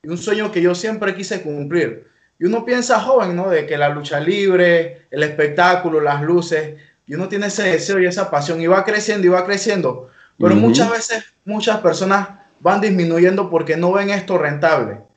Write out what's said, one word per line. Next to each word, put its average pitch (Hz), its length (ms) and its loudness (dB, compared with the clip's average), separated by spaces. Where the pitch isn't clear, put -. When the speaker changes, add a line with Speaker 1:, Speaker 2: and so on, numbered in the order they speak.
Speaker 1:
y 151 60 -14
un 170 80 -6
sueño 214 340 -2
que 170 120 0
yo 180 120 4
siempre 208 400 -4
quise 190 280 -8
cumplir. 147 640 -4
Y 165 80 -2
uno 226 180 0
piensa 247 340 0
joven, 202 380 2
¿no? 190 140 -2
De 151 160 0
que 151 100 -4
la 147 140 2
lucha 147 300 -6
libre, 175 920 2
el 143 120 -2
espectáculo, 156 800 2
las 143 220 0
luces, 160 540 -2
y 143 80 -12
uno 185 140 -6
tiene 202 200 -4
ese 202 160 -4
deseo 185 360 0
y 180 60 4
esa 185 240 -2
pasión, 160 320 -2
y 165 60 0
va 190 180 4
creciendo, 208 400 0
y 180 40 6
va 180 140 2
creciendo. 190 640 -2
Pero - 160 4
Speaker 2:
Ujú. 208 80 6
Speaker 1:
muchas 233 280 4
veces, 226 340 -4
muchas 214 340 -2
personas 190 500 0
van 196 200 2
disminuyendo 180 680 2
porque 156 260 0
no 175 160 2
ven 196 160 0
esto 190 300 -2
rentable 147 600 0